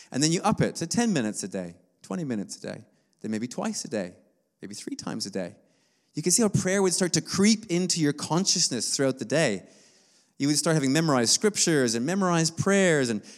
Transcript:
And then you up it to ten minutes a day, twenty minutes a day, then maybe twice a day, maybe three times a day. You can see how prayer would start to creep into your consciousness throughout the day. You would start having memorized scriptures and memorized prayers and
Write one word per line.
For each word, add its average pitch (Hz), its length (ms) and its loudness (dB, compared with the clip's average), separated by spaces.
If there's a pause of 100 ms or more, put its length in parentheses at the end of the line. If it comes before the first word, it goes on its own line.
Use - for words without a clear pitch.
(120)
And 127 100 -2
then 165 120 4
you 185 80 0
up 208 180 0
it 110 180 0
to 165 100 -6
ten 226 260 0
minutes 110 300 -2
a 104 40 -6
day, 90 280 -8 (260)
twenty 180 240 -8
minutes 110 320 -6
a - 40 -20
day, 104 220 -10 (380)
then 107 100 -8
maybe 110 160 -4
twice 202 380 -6
a - 20 -12
day, 92 260 -6 (480)
maybe 101 140 -14
three - 220 -12
times 113 280 -8
a 104 40 -10
day. 92 260 -6 (600)
You 151 60 -6
can 175 120 0
see 240 80 2
how 214 80 4
prayer 190 320 0
would 185 120 2
start 180 200 0
to 160 80 0
creep 214 460 2
into 170 340 0
your 147 100 4
consciousness 156 840 -2
throughout 131 260 0
the 110 60 -6
day. 123 380 0 (760)
You 135 100 0
would 147 100 2
start 165 160 2
having 135 180 2
memorized 139 400 4
scriptures 147 640 2
and 120 100 -2
memorized 170 520 0
prayers 180 520 4
and 104 120 -2 (160)